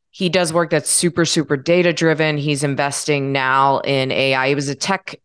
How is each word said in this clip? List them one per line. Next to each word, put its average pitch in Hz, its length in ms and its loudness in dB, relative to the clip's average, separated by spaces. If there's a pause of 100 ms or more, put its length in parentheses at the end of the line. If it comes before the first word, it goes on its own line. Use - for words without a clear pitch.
(120)
He 185 160 -2
does 170 240 0
work 165 200 0
that's 151 180 0
super, 175 340 0
super 151 320 0
data-driven. 160 840 2
He's 143 260 -2
investing 139 680 -2
now 135 500 2
in 131 300 0
A 131 220 0
I." 131 160 0
He 143 60 2
was 139 120 -4
a 139 80 -4
tech - 500 -4